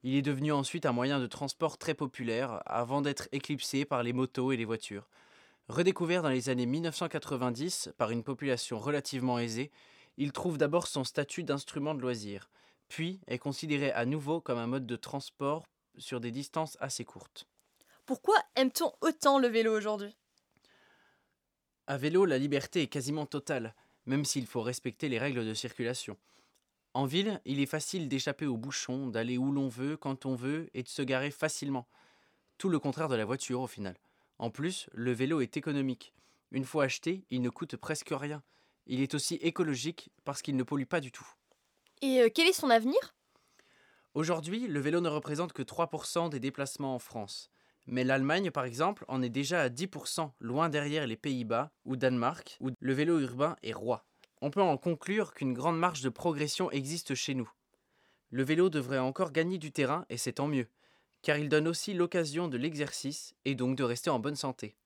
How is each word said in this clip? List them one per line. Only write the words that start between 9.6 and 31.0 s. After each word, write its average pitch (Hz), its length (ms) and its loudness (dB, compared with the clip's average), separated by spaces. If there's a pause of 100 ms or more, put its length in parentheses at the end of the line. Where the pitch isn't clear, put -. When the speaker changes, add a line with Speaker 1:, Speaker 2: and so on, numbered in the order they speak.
Speaker 1:
il 143 160 0
trouve 170 240 -2
d'abord 151 300 2
son 135 180 -2
statut 151 380 -4
d'instrument 143 520 -2
de 127 60 -6
loisir, 104 480 -4 (400)
puis 185 380 -4
est 123 120 -4
considéré 143 540 0
à 120 100 2
nouveau 151 380 0
comme 120 180 -2
un 117 80 -2
mode 131 180 -2
de 117 120 -4
transport 143 680 -4 (340)
sur - 220 -6
des 117 120 -4
distances 143 500 -4
assez 131 240 -4
courtes. - 420 -20 (580)
Speaker 2:
Pourquoi 370 300 2 (220)
aime-t-on 269 420 2
autant 285 400 4
le 247 80 6
vélo 220 260 4
aujourd'hui ? 208 440 -2 (1700)
Speaker 1:
À 139 100 0
vélo, 160 280 6
la 139 140 4
liberté 143 420 0
est 139 60 2
quasiment 147 400 -2
totale, 131 480 -4 (320)
même 139 180 2
s'il 131 220 -2
faut 117 160 -2
respecter 123 440 -4
les 120 120 0
règles 123 260 0
de 110 80 -2
circulation. 110 640 -6 (800)
En 135 100 2
ville, 190 400 0
il 139 140 -2
est 139 80 2
facile 156 420 -4
d'échapper 139 380 -2
aux 120 100 0
bouchons, 131 480 -4
d'aller 117 320 0
où 135 140 2
l'on 139 160 2
veut, 131 280 -4
quand 139 300 -6
on 131 80 0
veut, 143 400 -2
et 127 80 -6
de 120 60 -8
se - 160 -4